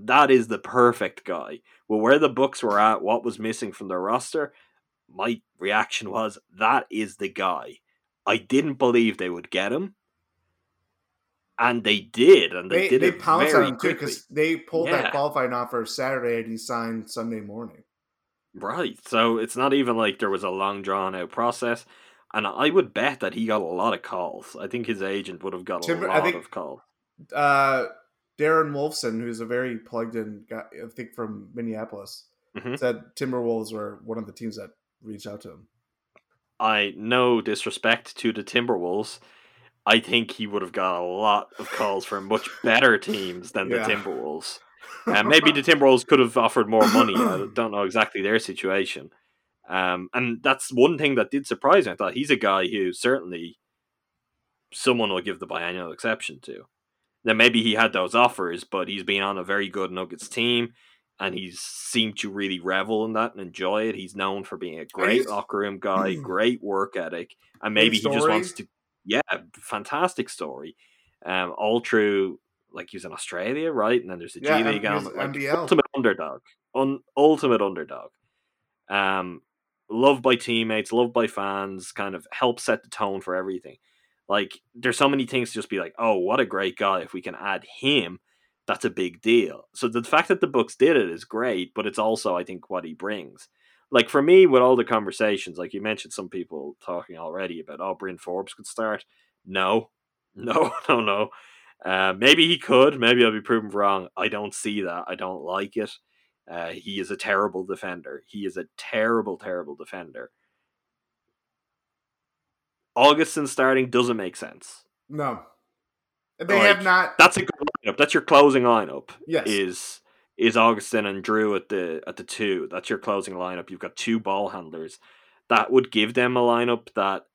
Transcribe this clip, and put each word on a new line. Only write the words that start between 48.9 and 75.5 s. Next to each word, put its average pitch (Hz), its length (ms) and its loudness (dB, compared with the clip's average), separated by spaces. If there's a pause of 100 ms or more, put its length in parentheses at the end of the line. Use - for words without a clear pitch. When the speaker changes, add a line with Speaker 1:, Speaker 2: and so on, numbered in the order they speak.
Speaker 1:
Um, 92 480 -2
and 123 260 -4
that's 135 320 -2
one 139 240 4
thing 143 180 0
that 110 140 0
did 139 160 -4
surprise 147 400 4
me. 101 60 -4
I 85 40 -8
thought 92 200 -4
he's 143 160 -4
a 131 40 4
guy 98 320 0
who 95 260 -2
certainly 90 640 -4 (1120)
someone 113 380 0
will 92 100 -4
give 87 180 -8
the - 60 -12
biennial 87 460 -10
exception 92 500 -8
to. 55 220 -18 (600)
Then 113 140 2
maybe 117 240 6
he 110 140 2
had 113 180 2
those 92 220 -2
offers, 95 480 2
but 92 240 -4
he's 95 160 -8
been 98 180 -2
on 98 160 -2
a 90 60 -8
very 98 260 -2
good 92 220 -6
Nuggets 90 360 -10
team, 120 460 -2 (460)
and 95 160 -6
he's 90 240 -12
seemed - 600 -6
to 104 120 -8
really 98 280 -4
revel 98 460 -2
in 110 80 -6
that 110 200 -4
and 98 80 -16
enjoy 95 480 -4
it. 104 60 -6
He's 95 200 -14
known 98 280 -4
for - 140 -12
being 82 220 -10
a 78 60 -14
great 95 320 -2
Speaker 2:
he's 131 100 0
Speaker 1:
locker 104 300 -6
room 101 220 -4
guy, 95 360 0
Speaker 2:
<clears throat> 76 80 -10
Speaker 1:
great 113 400 0
work 98 340 -2
ethic, 85 380 -8 (260)
and 107 140 -4
Speaker 2:
Great 107 80 8
Speaker 1:
maybe 113 140 4
he 101 60 -2
just 139 140 0
Speaker 2:
story. 151 140 2
Speaker 1:
wants 107 220 -2
to, - 140 -14 (380)
yeah, 107 160 0 (320)
fantastic 143 760 -6
story. 76 460 -12 (500)
Um, 90 320 -2
all 110 240 2
through, 101 580 0 (320)
like, 87 180 -16
he 101 80 -16
was 90 80 -14
in 82 60 -14
Australia, 127 600 -6
right? 120 300 2
And 92 80 -14
then 90 80 -10
there's 85 160 -14
the - 80 -16
Speaker 2:
Yeah, 151 180 2
Speaker 1:
G 113 100 2
League 104 160 -2
Speaker 2:
and 104 80 0
he - 20 -
was 101 80 -2
Speaker 1:
element, 95 140 -10
like, 101 80 -4
Speaker 2:
M 143 80 -8
B 139 140 -6
L. 156 100 0